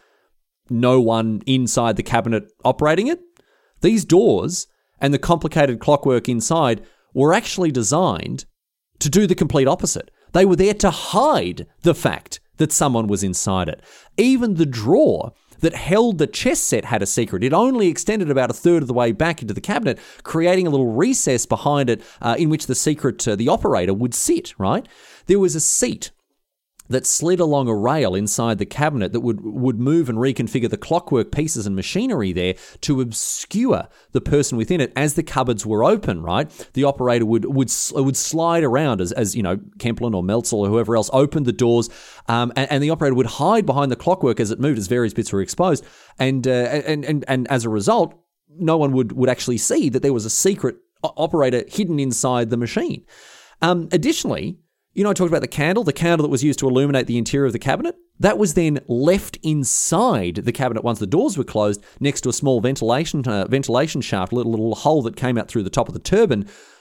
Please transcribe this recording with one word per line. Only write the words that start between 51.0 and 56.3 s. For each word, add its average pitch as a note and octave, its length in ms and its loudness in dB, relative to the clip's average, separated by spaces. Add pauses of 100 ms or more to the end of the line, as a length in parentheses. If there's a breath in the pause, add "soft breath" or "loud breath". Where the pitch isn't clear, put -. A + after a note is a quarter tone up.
o-, - 140 -6
operator C#3 500 0
hidden E3+ 320 -2
inside B2 520 0
the A#2+ 80 -2
machine. A3 480 -4 (560 loud breath)
Um, E3+ 320 0
additionally, F3+ 640 -2 (360)
you F#3 80 2
know, G#3 60 0
I G3 40 2
talked F3 180 0
about D#3+ 100 0
the - 60 -4
candle, F3+ 360 0
the D3+ 80 0
candle E3+ 320 2
that C#3+ 60 0
was C3 140 0